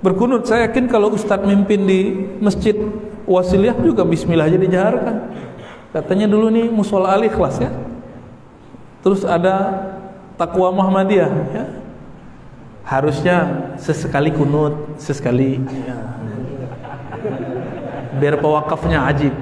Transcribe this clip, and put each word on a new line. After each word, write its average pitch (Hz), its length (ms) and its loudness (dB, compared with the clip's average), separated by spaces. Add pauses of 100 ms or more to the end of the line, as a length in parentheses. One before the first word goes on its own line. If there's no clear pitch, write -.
Berkunut, 233 400 2
saya 226 240 2
yakin 247 160 2
kalau 214 320 4
ustadz 196 280 0
mimpin 202 400 4
di 190 280 4 (240)
masjid 208 400 2 (480)
Wasiliah 190 560 4
juga 220 240 4
bismillah 165 400 2
aja 165 160 4
dijaharkan. 214 540 2 (720)
Katanya 185 400 0
dulu 220 240 4
nih 233 160 2
musola 196 480 2
Al-Ikhlas 208 400 0
ya. - 160 -2 (1300)
Terus 196 240 2
ada 190 600 0 (520)
Takwa 180 320 2
Muhammadiyah 190 600 2 (240)
ya. 220 100 -6 (1200)
Harusnya 147 520 0 (440)
sesekali 147 480 0
kunut, 151 720 0
sesekali 131 560 0 (320)
ya. 120 80 -8 (2250)
Biar 147 160 2
pewakafnya 151 720 0
ajib. 139 320 2